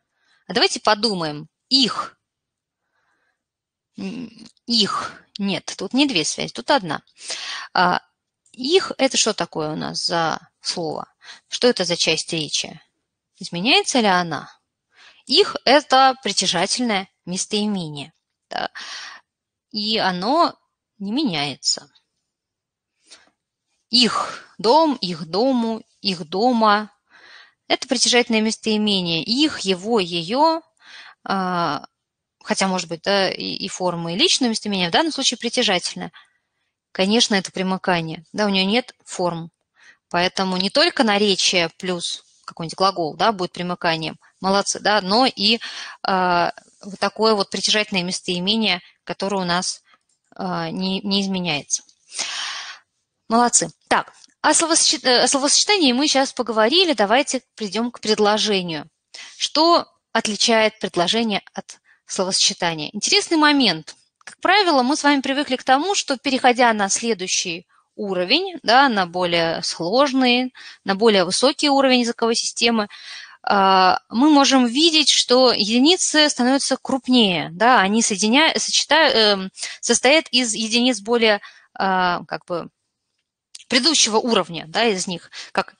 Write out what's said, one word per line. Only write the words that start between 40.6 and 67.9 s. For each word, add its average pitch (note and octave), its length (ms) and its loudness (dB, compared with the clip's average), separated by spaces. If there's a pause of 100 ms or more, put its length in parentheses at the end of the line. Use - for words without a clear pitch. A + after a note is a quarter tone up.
только D#4+ 320 2
наречие G3+ 720 2
плюс F3+ 480 -6 (200)
какой-нибудь - 320 -12
глагол, F3+ 380 0
да, F#3+ 160 2
будет F#3 200 -4
примыканием, E3+ 640 -4 (240)
молодцы, F#3+ 380 0
да, G3+ 220 2
но G#3 260 2
и, G#3+ 320 0 (440)
а, F3+ 480 0 (320)
вот G3 160 -16
такое G#3+ 360 0
вот G3 160 -2
притяжательное G3+ 520 -2
местоимение, F#3 800 -2 (220)
которое G3 400 -4
у - 20 -4
нас, F3 380 -4 (520)
а, E3+ 360 -6
не, F#3+ 300 -4
не G3+ 200 0
изменяется. F3+ 640 -4 (1400)
Молодцы. A#3 420 2 (180)
Так, - 260 -2 (280)
о D4+ 120 4
словосочет-, D#4 520 0
э, B3 180 4
о A#3+ 40 4
словосочетании C#4+ 640 2
мы C4 160 2
щас C4+ 260 0
поговорили, B3 600 2
давайте A#3 480 0 (140)
придём A3 360 -4
к - 80 -16
предложению. G3+ 920 0 (480)
Что E4 480 2 (280)
отличает A3 640 0
предложение G3+ 640 -2 (120)
от - 260 -14 (280)
словосочетания? F3 840 -2
Интересный E4+ 440 0
момент. C4+ 580 2 (300)
Как - 160 -20
правило, F4 400 4
мы B3+ 140 0
с - 80 -2
вами C#4+ 180 4
привыкли - 360 -2
к - 60 -14
тому, C#4 300 2
что, C#4 240 -4
переходя B3 560 2
на G#3 160 0
следующий F#3 800 -4 (280)